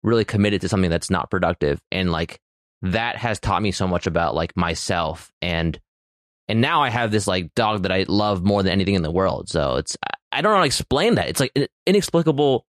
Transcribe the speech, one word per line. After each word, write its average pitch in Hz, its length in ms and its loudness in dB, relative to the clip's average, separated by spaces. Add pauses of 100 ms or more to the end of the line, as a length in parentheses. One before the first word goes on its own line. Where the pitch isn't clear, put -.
really 113 220 2
committed 101 360 2
to 92 80 -4
something 95 220 2
that's 82 200 -2
not 92 200 -2
productive. 85 500 0 (100)
And, 92 220 -2
like, 82 260 -4 (440)
that 110 340 -2
has 117 240 -4
taught 95 220 0
me 104 100 0
so 92 160 -2
much 90 180 -2
about, 82 280 0
like, 80 220 -4
myself. 85 840 -4
And, 82 400 -2 (680)
and 110 120 0
now 151 220 2
I 131 80 0
have 117 200 -2
this, 104 160 0
like, 92 280 -4
dog 107 300 0
that 92 80 0
I 95 160 2
love 101 360 0
more 101 180 4
than 95 100 2
anything 98 220 2
in 92 80 2
the 78 80 -2
world. 90 380 -2
So 71 280 0
it's, - 280 -6
I, - 340 -8
I - 40 -2
don't 202 100 2
know 208 40 4
how 190 60 4
to 165 40 4
explain 156 480 0
that. 90 160 0
It's, - 100 -4
like, 135 160 0
an 143 100 2 (200)
inexplicable 151 880 2